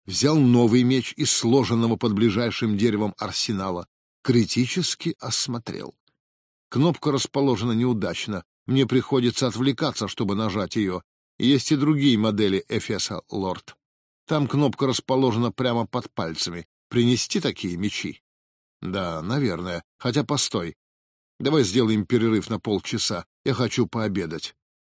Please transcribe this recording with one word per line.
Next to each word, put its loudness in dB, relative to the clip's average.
Взял 2
новый 6
меч 2
из 0
сложенного 2
под 0
ближайшим 0
деревом 0
арсенала, -4
критически 0
осмотрел. -6
Кнопка 2
расположена 0
неудачно. -2
Мне 2
приходится 0
отвлекаться, -2
чтобы -4
нажать -4
ее. -2
Есть 2
и 2
другие 2
модели 0
Эфеса, -4
лорд. -8
Там 0
кнопка 2
расположена 0
прямо -2
под -6
пальцами. -6
Принести 2
такие -4
мечи? -6
Да, -4
наверное. -4
Хотя 0
постой. -4
Давай 2
сделаем 2
перерыв 2
на -4
полчаса. -4
Я 0
хочу 0
пообедать. -6